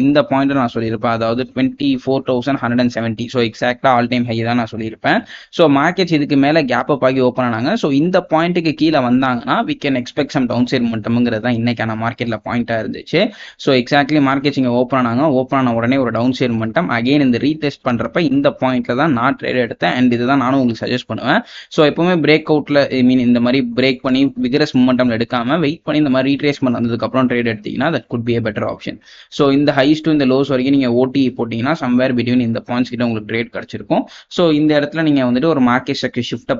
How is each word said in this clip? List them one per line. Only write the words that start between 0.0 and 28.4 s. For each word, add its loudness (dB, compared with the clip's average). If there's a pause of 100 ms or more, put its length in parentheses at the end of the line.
இந்த 4
பாயிண்ட்டை 0
நான் -2
சொல்லியிருப்பேன். -2
அதாவது, -2
ட்வென்டி -2 (140)
ஃபோர் 0
தௌசண்ட் -2
ஹண்ட்ரட் 0
அண்ட் -2
செவன்ட்டி. -4
So, 2
exact-ஆ 0
all 2
time 0
high -2 (100)
தான் 0
நான் -8
சொல்லியிருப்பேன். -2 (380)
So, 6 (100)
மார்க்கெட்ஸ் 0
இதுக்கு 0
மேல 4
கேப் 0
அப் 0
ஆகி 0
ஓப்பன் 0
ஆனாங்க. -2 (100)
So, 0
இந்த 2 (140)
பாயிண்ட்டுக்கு 0 (100)
கீழே 2
வந்தாங்கன்னா, 0 (120)
we -4
can 0
expect -4
some 0
downside 0
momentum-ங்கிறது -2
தான் 0
இன்னைக்கான -2
மார்க்கெட்ல -4 (100)
பாயிண்டா -2
இருந்துச்சு. -4 (440)
So, 0 (100)
exactly 2
மார்க்கெட்ஸ் 0
இங்க 0
ஓப்பன் 0
ஆனாங்க. 0 (140)
ஓப்பன் 0
ஆன 2
உடனே 0
ஒரு 0
டவுன் 0
சைடு 0
மொமெண்டம். -2
Again, 2
இந்த 2
ரீடெஸ்ட் -2
பண்றப்ப -2
இந்த 2 (120)
பாயிண்ட்ல -2
தான் 2
நான் 0
ட்ரேட் -2
எடுத்தேன். -2
And 4
இதுதான் 2
நானும் 2
உங்களுக்கு 0
சஜஸ்ட் -4
பண்ணுவேன். 0 (360)
So, 2 (100)
எப்பவுமே 0 (100)
பிரேக் 2
அவுட்ல, 2 (160)
I 2
mean, 4
இந்த 4
மாதிரி 2 (180)
பிரேக் 2
பண்ணி 2 (240)
விகரஸ் 0
மொமெண்டம்ல 2
எடுக்காம, -2
வெயிட் -2
பண்ணி 0
இந்த 0
மாதிரி 0
ரீட்ரேஸ்மெண்ட் 0
வந்ததுக்கு -2
அப்புறம் 0
ட்ரேட் 0
எடுத்தீங்கன்னா, -4
that -6
could -4
be 2